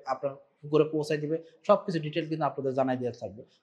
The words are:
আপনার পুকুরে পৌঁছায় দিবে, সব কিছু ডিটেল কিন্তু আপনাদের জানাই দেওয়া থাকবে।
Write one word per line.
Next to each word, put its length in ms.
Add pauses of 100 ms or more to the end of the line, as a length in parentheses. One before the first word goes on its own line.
আপনার 280 (280)
পুকুরে 220
পৌঁছায় 340
দিবে, 200 (280)
সব 200
কিছু 120
ডিটেল 300
কিন্তু 160
আপনাদের 300
জানাই 220
দেওয়া 240
থাকবে। 220 (200)